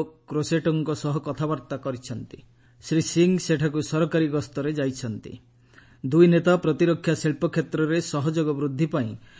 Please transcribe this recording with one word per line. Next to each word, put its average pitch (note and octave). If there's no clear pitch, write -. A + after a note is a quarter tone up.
କ୍ରୋସେଟୋଙ୍କ D#3
ସହ C#3+
କଥାବାର୍ତ୍ତା D3
କରିଛନ୍ତି। B2
ଶ୍ରୀ D#3+
ସିଂ F3
ସେଠାକୁ D#3
ସରକାରୀ D#3+
ଗସ୍ତରେ C#3+
ଯାଇଛନ୍ତି। C3
ଦୁଇ D#3+
ନେତା E3+
ପ୍ରତିରକ୍ଷା E3
ଶିଳ୍ପ D3+
କ୍ଷେତ୍ରରେ D#3
ସହଯୋଗ D#3
ବୃଦ୍ଧି C#3+
ପାଇଁ C#3